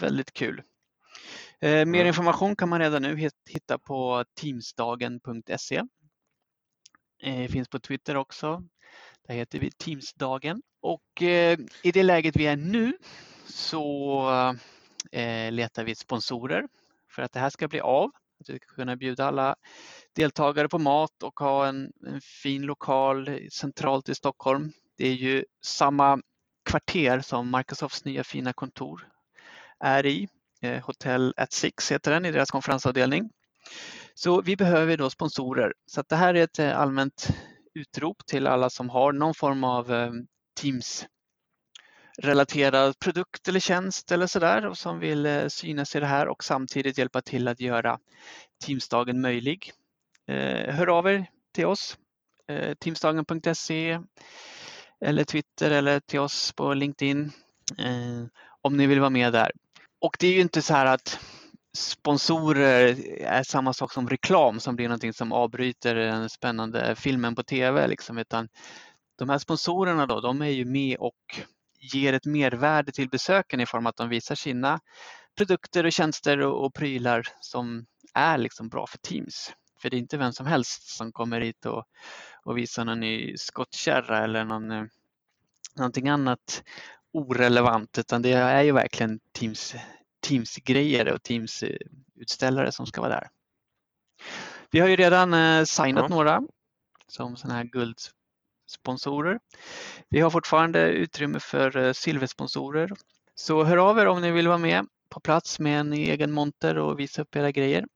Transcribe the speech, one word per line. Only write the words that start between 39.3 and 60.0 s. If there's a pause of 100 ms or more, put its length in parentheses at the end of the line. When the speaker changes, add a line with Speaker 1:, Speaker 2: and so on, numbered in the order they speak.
Speaker 1:
form
av,
eh, (500)
Teams-relaterad
produkt
eller
tjänst
eller
sådär
och
som
vill,
eh,
synas
i
det
här
och
samtidigt
hjälpa
till
att
göra (680)
Teamsdagen
möjlig. (560)
Eh,
hör
av
er (280)
till
oss, (500)
eh,
teamsdagen
punkt
se (1040)
eller
Twitter
eller
till
oss
på
LinkedIn, (460)
eh, (340)
om
ni
vill
vara
med
där. (480)